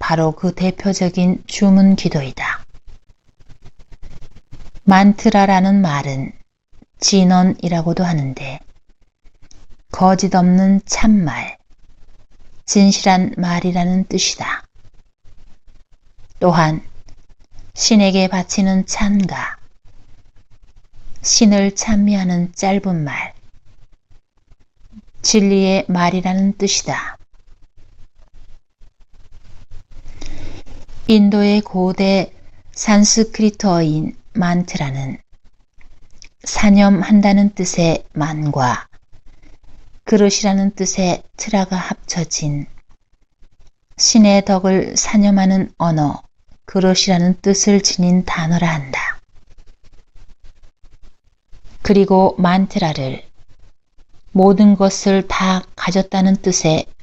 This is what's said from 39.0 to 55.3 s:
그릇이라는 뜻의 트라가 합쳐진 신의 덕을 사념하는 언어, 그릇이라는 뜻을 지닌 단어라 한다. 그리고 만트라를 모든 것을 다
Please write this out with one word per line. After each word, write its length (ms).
그릇이라는 720
뜻의 480
트라가 400
합쳐진 920
신의 480
덕을 520
사념하는 800
언어, 440
그릇이라는 760
뜻을 420
지닌 420
단어라 480
한다. 480
그리고 560
만트라를 920
모든 460
것을 500
다 360